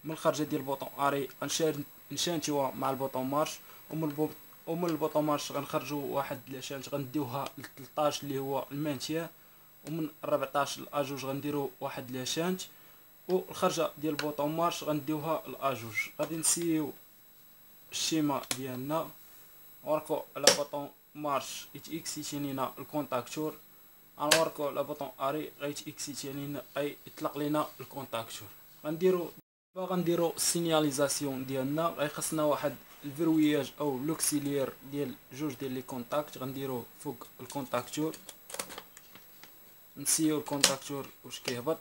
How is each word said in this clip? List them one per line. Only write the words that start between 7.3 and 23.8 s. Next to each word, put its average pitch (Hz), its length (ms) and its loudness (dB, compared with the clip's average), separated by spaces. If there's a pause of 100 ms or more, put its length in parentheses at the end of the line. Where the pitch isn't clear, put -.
لتلطاش 143 680 -2
اللي 139 160 -2
هو 135 320 -2
المانتيا، 151 580 -2 (580)
ومن 156 220 -2 (140)
ربعطاش 139 560 0
لأ 143 240 -2
جوج 135 220 -4
غنديرو 139 540 -2
واحد 135 320 -6
لاشانت، 160 500 -2 (680)
والخرجه 180 680 2
ديال 151 160 0
البوطون 147 420 0
مارش 165 280 2
غنديوها 151 640 0
لأ 131 260 0
جوج. 113 240 -6 (220)
غادي 156 180 -2
نسيو 160 560 2 (1000)
الشيما 147 500 2 (160)
ديالنا، 135 520 -2 (760)
نوركو 151 360 2 (140)
على 139 100 6 (120)
بوطون 143 340 -4 (240)
مارش 143 500 -2 (100)
يتاكسيتي 151 640 -6
لينا 135 400 -2
الكونتاكتور، 143 760 -4 (680)